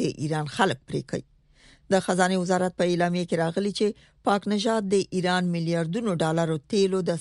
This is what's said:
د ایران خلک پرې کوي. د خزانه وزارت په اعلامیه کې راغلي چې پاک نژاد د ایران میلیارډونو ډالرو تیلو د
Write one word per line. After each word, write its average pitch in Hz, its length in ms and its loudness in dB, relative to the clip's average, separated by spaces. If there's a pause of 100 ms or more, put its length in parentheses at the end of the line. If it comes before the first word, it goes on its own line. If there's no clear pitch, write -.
د - 240 -4
ایران 151 280 -2
خلک 175 260 0 (100)
پرې 139 200 -4
کوي. - 160 -6 (680)
د 190 120 4
خزانه 185 360 2
وزارت 180 360 0
په 180 140 2
اعلامیه 175 340 0
کې 165 160 -2
راغلي 196 380 0
چې 214 80 2 (400)
پاک 202 240 0
نژاد 214 420 0
د 196 100 4 (140)
ایران 180 380 0
میلیارډونو 170 640 -2
ډالرو 165 340 0 (200)
تیلو 190 340 2
د 170 120 -2